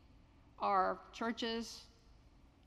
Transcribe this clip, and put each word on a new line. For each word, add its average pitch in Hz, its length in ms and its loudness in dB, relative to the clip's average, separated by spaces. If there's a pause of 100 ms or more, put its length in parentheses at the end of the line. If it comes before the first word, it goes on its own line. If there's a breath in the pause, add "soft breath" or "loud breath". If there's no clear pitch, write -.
(580)
our 190 400 4 (140)
churches 226 680 -2 (840)